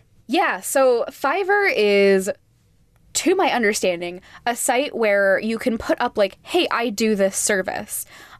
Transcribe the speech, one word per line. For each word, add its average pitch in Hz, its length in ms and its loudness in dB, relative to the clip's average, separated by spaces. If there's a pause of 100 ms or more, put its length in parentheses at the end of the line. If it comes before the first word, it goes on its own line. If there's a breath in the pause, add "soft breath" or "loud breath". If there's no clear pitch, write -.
(260 soft breath)
Yeah, 262 340 -2
so 254 500 2
Fiverr 392 680 0
is, 202 540 4 (840)
to 349 220 0
my 349 160 0
understanding, 180 680 -2 (240 loud breath)
a 240 100 -2
site 262 400 -2
where 202 420 2
you 220 200 -4
can 226 200 -2
put - 220 -2
up, 240 180 -2
like, 196 240 0
"Hey, 349 280 0
I 233 180 -2
do 220 260 0
this 196 220 0
service," - 680 -4 (340 loud breath)